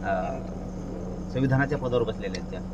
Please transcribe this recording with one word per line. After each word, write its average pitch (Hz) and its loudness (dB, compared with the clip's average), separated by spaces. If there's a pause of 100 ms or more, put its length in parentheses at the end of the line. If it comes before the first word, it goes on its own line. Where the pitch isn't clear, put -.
अ, 92 0 (920)
संविधानाच्या 135 4
पदावर 123 4
बसलेल्यांच्या 95 -2 (140)